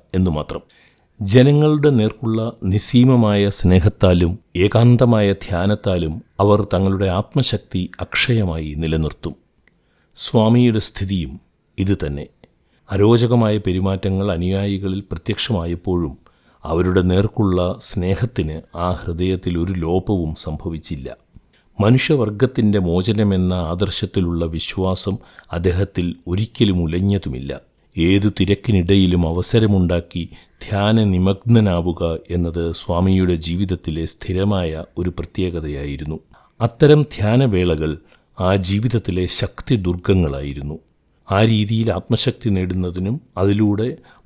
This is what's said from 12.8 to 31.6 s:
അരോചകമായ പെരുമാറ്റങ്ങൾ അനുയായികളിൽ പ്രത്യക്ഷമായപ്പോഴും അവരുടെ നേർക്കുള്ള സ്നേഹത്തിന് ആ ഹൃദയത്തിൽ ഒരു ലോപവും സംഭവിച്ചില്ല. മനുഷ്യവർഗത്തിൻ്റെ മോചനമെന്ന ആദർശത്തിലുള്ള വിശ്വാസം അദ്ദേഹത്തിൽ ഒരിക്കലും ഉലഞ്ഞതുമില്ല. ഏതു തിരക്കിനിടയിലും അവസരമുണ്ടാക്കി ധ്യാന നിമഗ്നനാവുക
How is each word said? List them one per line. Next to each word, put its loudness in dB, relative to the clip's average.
അരോചകമായ 2
പെരുമാറ്റങ്ങൾ -2
അനുയായികളിൽ -2
പ്രത്യക്ഷമായപ്പോഴും -4
അവരുടെ 2
നേർക്കുള്ള 0
സ്നേഹത്തിന് -4
ആ -2
ഹൃദയത്തിൽ -4
ഒരു -2
ലോപവും -2
സംഭവിച്ചില്ല. -10
മനുഷ്യവർഗത്തിൻ്റെ 2
മോചനമെന്ന 0
ആദർശത്തിലുള്ള -2
വിശ്വാസം -2
അദ്ദേഹത്തിൽ -2
ഒരിക്കലും 0
ഉലഞ്ഞതുമില്ല. -2
ഏതു 4
തിരക്കിനിടയിലും 2
അവസരമുണ്ടാക്കി 0
ധ്യാന 0
നിമഗ്നനാവുക 0